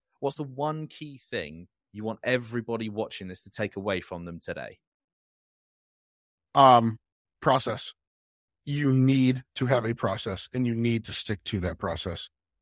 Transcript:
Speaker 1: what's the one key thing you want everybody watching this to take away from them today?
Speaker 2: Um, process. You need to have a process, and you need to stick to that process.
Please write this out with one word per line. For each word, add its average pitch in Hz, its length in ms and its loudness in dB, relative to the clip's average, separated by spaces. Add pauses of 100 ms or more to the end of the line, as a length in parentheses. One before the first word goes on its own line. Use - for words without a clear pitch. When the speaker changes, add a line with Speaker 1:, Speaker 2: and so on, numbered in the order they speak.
(200)
Speaker 1:
what's 139 160 -2
the 156 80 -6
one 147 420 -6
key 143 320 -16
thing 85 480 -10 (260)
you 104 120 -8
want 110 180 -6
everybody 117 680 -2
watching 104 380 -8
this 90 160 -12
to 101 80 -16
take 104 240 -6
away 98 260 -2
from 87 240 -10
them 85 160 -10
today? 69 380 -10 (1800)
Speaker 2:
Um, 120 440 8 (420)
process. 131 520 0 (720)
You 143 280 0
need 131 500 4 (140)
to 131 100 -2
have 123 180 2
a 113 100 -2
process, 98 580 -6
and 127 120 0
you 117 120 0
need 117 300 0
to 98 60 -10
stick - 340 -6
to 104 120 -2
that 87 200 -4
process. 85 520 -6 (320)